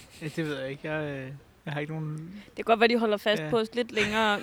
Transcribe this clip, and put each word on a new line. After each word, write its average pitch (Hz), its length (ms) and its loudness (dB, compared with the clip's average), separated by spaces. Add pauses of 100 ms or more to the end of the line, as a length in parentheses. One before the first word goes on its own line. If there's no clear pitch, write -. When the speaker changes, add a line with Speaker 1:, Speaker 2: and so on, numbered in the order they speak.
(220)
Speaker 1:
ja, 160 140 -8
det 165 100 -2
ved 143 140 -4
jeg 135 100 -6
ikke. 143 220 -8
Jeg, 151 200 -2
øh, 135 200 -8 (340)
jeg 151 80 -6
har 147 80 -2
ikke 156 120 -6
nogen 156 220 -6 (300)
Speaker 2:
Det - 100 -20
kan 208 100 -8
godt 226 140 4
være, 233 100 8
de 240 80 4
holder 214 200 2
fast 208 240 2
Speaker 1:
Ja. 156 80 -4
Speaker 2:
på 226 100 2
os 220 160 -2
lidt 233 160 -2
længere 214 520 2